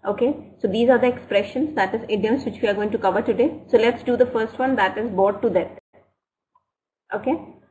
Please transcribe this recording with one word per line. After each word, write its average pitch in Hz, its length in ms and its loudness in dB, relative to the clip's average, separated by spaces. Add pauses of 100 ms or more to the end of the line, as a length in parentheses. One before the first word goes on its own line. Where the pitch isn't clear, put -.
Okay, 233 540 -2
so 226 80 -4
these 226 220 2
are 247 80 6
the 247 100 2
expressions, 247 680 -2
that 285 180 0
is 226 140 -4
idioms, 214 380 0
which - 160 -6
we 226 80 0
are 202 40 2
going 208 180 -2
to 226 60 -4
cover 202 240 2
today. 226 460 0
So 233 100 2
let's 233 260 2
do 247 120 0
the 247 120 6
first 220 300 -4
one, 262 200 0
that 190 200 0
is 220 120 -4
bored 196 320 2
to 233 80 0
death. - 220 0 (1400)
Okay, 254 260 -2 (320)